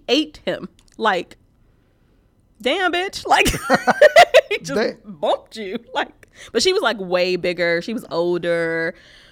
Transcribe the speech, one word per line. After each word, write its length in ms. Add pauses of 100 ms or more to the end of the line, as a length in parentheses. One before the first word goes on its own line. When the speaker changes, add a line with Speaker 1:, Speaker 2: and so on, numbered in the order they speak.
Speaker 1:
ate 380
him. 240 (280)
Like, 400 (1200)
damn, 320
bitch. 340
Like, 200
<laughs> 1000
he 100
just 200
Speaker 2:
They 160 (100)
Speaker 1:
bumped 520
you. 220 (140)
Like, 340 (240)
but 120
she 100
was, 80
like, 180
way 360
bigger. 460
She 120
was 180
older. 840 (360)